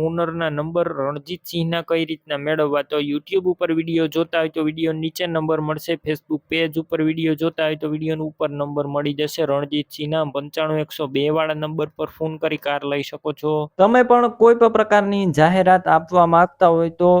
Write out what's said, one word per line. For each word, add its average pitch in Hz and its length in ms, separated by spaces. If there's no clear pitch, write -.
ઓનરના 165 420
નંબર 165 380
રણજીતસિંહના 165 880
કઈ 165 220
રીતના 151 340
મેળવવા? 147 480
તો 151 160
YouTube 180 440
ઉપર 175 180
વીડિયો 165 280
જોતા 165 360
હોય 160 120
તો 160 120
વીડિયો 160 260
નીચે 160 320
નંબર 160 360
મળશે. 156 440
Facebook 151 380
પેજ 160 280
ઉપર 160 260
વીડિયો 160 340
જોતા 160 260
હોય 156 140
તો 156 120
વીડિયોની 156 360
ઉપર 156 200
નંબર 143 440
મળી 147 260
જશે. 151 300
રણજીતસિંહના 147 760
પંચાણું 156 500
એકસો 151 320
બે 143 80
વાળા 156 240
નંબર 156 340
પર 156 180
ફોન 160 240
કરી 156 280
કાર 143 120
લઈ 143 160
શકો 151 320
છો. 151 120
તમે 233 380
પણ 240 260
કોઈ 233 220
પણ 226 160
પ્રકારની 208 440
જાહેરાત 185 560
આપવા 170 300
માંગતા 175 400
હોય 165 260
તો 180 180